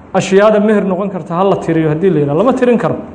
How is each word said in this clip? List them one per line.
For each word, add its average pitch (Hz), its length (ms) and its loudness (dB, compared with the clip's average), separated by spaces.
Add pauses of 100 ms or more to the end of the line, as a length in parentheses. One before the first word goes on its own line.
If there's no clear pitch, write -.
(140)
Ashyaada 196 460 2
meher 208 240 2
noqon 185 260 -4
karta 175 260 -8
ha 180 80 0
la 196 120 2
tiriyo 160 340 -2
haddii 160 200 0
la 160 100 2
yidhaha, 143 180 0
lama 233 160 2
tirin 247 240 2
karo. - 180 -2 (200)